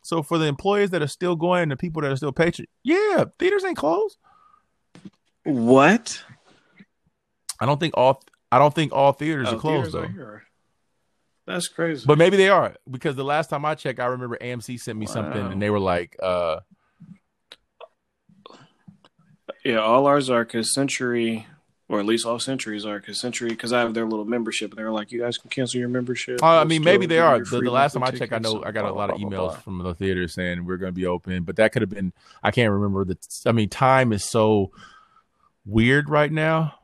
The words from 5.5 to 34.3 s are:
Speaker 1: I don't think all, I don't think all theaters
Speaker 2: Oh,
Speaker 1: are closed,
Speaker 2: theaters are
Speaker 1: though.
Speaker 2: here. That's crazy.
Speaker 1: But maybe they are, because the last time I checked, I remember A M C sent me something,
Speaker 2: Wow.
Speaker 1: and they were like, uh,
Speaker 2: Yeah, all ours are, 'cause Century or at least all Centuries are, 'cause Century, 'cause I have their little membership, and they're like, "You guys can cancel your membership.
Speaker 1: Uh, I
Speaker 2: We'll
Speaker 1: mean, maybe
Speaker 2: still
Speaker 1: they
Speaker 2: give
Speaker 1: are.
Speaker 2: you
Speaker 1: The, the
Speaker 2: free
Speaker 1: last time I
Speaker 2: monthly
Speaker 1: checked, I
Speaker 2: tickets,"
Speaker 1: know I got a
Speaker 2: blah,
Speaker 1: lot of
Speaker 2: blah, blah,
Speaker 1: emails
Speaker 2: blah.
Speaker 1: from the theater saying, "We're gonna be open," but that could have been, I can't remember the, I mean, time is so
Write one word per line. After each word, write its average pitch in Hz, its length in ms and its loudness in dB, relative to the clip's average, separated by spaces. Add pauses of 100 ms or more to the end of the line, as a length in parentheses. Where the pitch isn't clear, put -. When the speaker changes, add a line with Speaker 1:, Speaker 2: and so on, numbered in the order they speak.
Speaker 1:
I 110 60 -2
don't 139 140 0
think 160 160 -4
all, 131 280 4 (280)
I 120 80 6
don't 143 140 6
think 156 200 0
all 139 200 4
theaters 147 360 -2
Speaker 2:
Oh, 117 80 -2
Speaker 1:
are - 20 -8
closed, 147 320 -2
Speaker 2:
theaters - 40 -10
are - 120 -6
Speaker 1:
though. - 60 -10
Speaker 2:
here. 107 300 -18 (1040)
That's 180 220 -6
crazy. 156 380 -6
Speaker 1:
But 147 120 6
maybe 185 200 6
they 190 120 6
are, 156 260 4 (140)
because 131 260 -6
the 135 80 -6
last 151 260 -2
time 147 160 -4
I 151 100 -2
checked, 127 240 -8
I 123 60 -2
remember 123 300 -4
A - 80 -14
M 123 180 -8
C 120 160 -10
sent 113 200 -10
me 107 80 -6
something, 104 380 -6
Speaker 2:
Wow. 95 80 -6
Speaker 1:
and 95 100 -4
they 104 80 0
were 104 100 2
like, 90 420 -2
uh, 87 380 -2 (3000)
Speaker 2:
Yeah, 117 160 0
all 120 280 4
ours 139 220 4
are, 120 160 2
'cause 113 280 -4
Century 120 720 -2 (460)
or 107 80 0
at 101 60 -2
least 117 200 0
all 117 140 -4
Centuries 110 460 -6
are, 104 160 -8
'cause 101 180 -12
Century, 120 340 -6
'cause 113 200 -6
I 120 80 2
have 117 120 -2
their 113 120 -2
little 110 180 -4
membership, 110 480 -4
and 107 80 -18
they're 110 140 -6
like, 107 180 -6
"You 120 80 -8
guys 120 180 -6
can - 120 -18
cancel 127 280 -4
your 123 120 -4
membership. 123 520 -4
Speaker 1:
Uh, 156 40 0
I 165 140 6
Speaker 2:
We'll 156 80 4
Speaker 1:
mean, 160 180 0
maybe 185 180 4
Speaker 2:
still 160 60 -4
Speaker 1:
they 165 60 2
Speaker 2:
give 165 100 6
Speaker 1:
are. 135 140 6
Speaker 2:
you 120 40 -4
Speaker 1:
The, 98 60 -10
the 123 80 -2
Speaker 2:
free 123 120 0
Speaker 1:
last 139 240 2
time 135 100 -2
I - 20 0
Speaker 2:
monthly 127 140 -4
Speaker 1:
checked, 123 120 -6
I 117 60 -2
Speaker 2:
tickets," 110 160 -2
Speaker 1:
know 104 100 -6
I 104 80 -6
got 104 140 -4
a 98 80 -4
Speaker 2:
blah, 98 40 -6
Speaker 1:
lot 101 120 -2
of 90 80 -4
Speaker 2:
blah, 101 120 -6
blah, 95 80 -6
Speaker 1:
emails 92 120 -4
Speaker 2:
blah. - 100 -10
Speaker 1:
from 95 200 -12
the 90 140 -6
theater 92 360 -2
saying, 87 340 -6
"We're 90 140 -6
gonna 92 160 -6
be 92 120 -4
open," 90 380 -4
but 85 140 -6
that 110 160 4
could 120 80 0
have 98 80 -2
been, 95 240 -6 (280)
I 107 100 2
can't 113 200 2
remember 98 320 0
the, 90 140 -4 (280)
I 120 60 2
mean, 110 160 2
time 131 460 2
is 98 100 -4
so 107 480 2 (960)